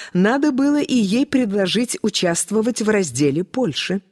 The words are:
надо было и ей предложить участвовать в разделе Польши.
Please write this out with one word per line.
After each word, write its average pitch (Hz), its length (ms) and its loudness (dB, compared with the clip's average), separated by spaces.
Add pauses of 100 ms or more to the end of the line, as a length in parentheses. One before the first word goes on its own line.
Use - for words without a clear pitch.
(140)
надо 254 360 2
было 285 300 2
и 254 160 -2
ей 233 300 2
предложить 214 760 0
участвовать 208 800 -2
в 214 80 0
разделе 147 560 0
Польши. 190 560 -4 (120)